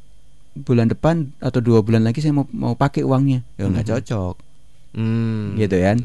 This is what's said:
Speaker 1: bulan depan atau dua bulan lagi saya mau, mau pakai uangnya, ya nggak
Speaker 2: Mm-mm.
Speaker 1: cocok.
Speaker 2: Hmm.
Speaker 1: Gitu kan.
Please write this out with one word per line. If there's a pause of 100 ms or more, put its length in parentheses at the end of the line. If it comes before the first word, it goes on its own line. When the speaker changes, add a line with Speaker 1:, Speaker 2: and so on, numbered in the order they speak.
(560)
Speaker 1:
bulan
depan
atau
dua
bulan
lagi
saya
mau,
mau
pakai
uangnya, (120)
ya
nggak
Speaker 2:
Mm-mm.
Speaker 1:
cocok. (540)
Speaker 2:
Hmm.
Speaker 1:
Gitu
kan.